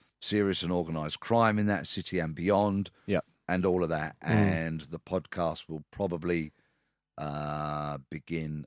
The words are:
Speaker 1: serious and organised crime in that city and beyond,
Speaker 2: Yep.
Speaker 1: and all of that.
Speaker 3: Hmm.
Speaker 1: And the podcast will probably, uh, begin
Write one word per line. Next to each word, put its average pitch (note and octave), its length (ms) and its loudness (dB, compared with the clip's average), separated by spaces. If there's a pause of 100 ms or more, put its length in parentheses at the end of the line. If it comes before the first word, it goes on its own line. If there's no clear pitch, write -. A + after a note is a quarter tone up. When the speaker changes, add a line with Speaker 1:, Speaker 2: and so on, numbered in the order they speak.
(200)
Speaker 1:
serious G2+ 420 2
and F2 100 -2
organised D#2+ 480 -2
crime A2+ 380 4
in G#2 80 2
that G2 200 0
city - 320 -4
and D#2+ 160 -2
beyond, G2 560 2 (160)
Speaker 2:
Yep. G2 180 0 (240)
Speaker 1:
and F#2 180 2
all F2+ 160 4
of D#2+ 60 2
that. D#2 340 -4
Speaker 3:
Hmm. - 100 -6
Speaker 1:
And E2 500 2
the D#2 180 -10
podcast E2+ 680 -4
will D#2 220 -8
probably, E2+ 600 -2 (680)
uh, D2+ 800 -4 (120)
begin D#2 560 -6